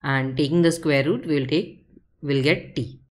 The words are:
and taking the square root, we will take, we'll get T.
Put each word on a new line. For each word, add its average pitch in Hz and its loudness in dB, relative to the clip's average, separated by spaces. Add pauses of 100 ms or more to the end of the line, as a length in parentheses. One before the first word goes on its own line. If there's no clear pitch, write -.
and 131 -2
taking 151 2
the 165 6
square 147 2
root, 180 -2
we 151 0
will 131 -2
take, 156 -4 (380)
we'll 143 0
get 160 0
T. - -8